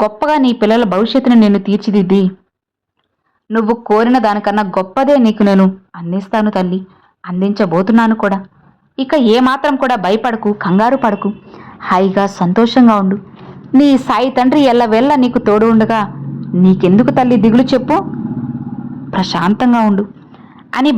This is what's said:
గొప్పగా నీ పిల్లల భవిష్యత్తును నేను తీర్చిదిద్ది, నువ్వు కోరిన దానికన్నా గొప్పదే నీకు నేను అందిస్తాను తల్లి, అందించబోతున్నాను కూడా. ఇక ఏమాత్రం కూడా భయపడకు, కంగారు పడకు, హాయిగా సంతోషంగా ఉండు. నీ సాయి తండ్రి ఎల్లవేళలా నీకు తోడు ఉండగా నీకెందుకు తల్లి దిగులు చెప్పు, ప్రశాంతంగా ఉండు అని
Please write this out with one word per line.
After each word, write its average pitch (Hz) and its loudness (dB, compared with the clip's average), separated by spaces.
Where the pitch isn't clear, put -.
గొప్పగా 294 -2
నీ 247 2
పిల్లల 226 2
భవిష్యత్తును 240 2
నేను 202 2
తీర్చిదిద్ది, 196 0
నువ్వు 226 0
కోరిన 233 2
దానికన్నా 208 -2
గొప్పదే 269 0
నీకు 214 0
నేను 190 4
అందిస్తాను 196 -4
తల్లి, 185 -2
అందించబోతున్నాను 202 0
కూడా. 196 -2
ఇక 269 -4
ఏమాత్రం 269 0
కూడా 247 -2
భయపడకు, 220 -2
కంగారు 220 0
పడకు, 202 -2
హాయిగా 190 0
సంతోషంగా 226 2
ఉండు. 190 -2
నీ 285 4
సాయి 254 -2
తండ్రి 262 2
ఎల్లవేళలా 240 2
నీకు 247 -2
తోడు 214 2
ఉండగా 220 2
నీకెందుకు 190 4
తల్లి 247 2
దిగులు 233 4
చెప్పు, 269 -2
ప్రశాంతంగా 208 0
ఉండు 202 0
అని 285 2